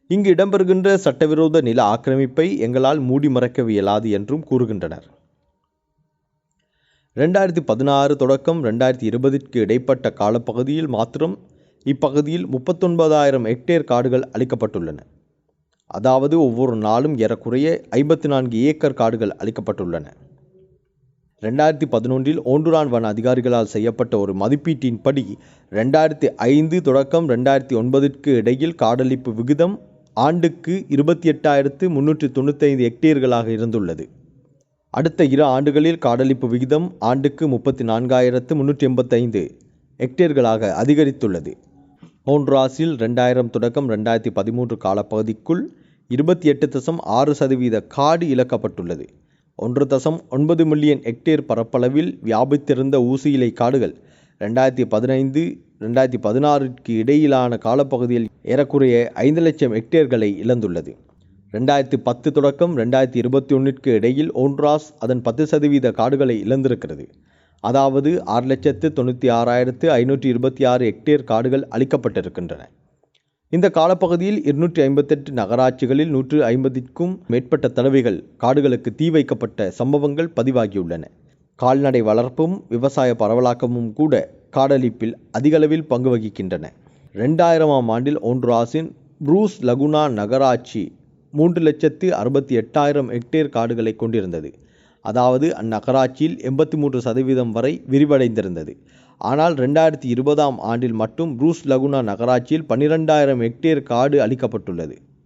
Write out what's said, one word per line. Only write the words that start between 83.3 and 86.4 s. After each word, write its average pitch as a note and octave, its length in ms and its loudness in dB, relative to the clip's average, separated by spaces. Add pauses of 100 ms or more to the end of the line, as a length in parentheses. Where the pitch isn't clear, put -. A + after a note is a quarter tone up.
கூட C#3+ 380 0 (220)
காடழிப்பில் C3 600 0 (180)
அதிகளவில் D3+ 560 2
பங்கு B2+ 300 0
வகிக்கின்றன. F#2+ 480 -6 (480)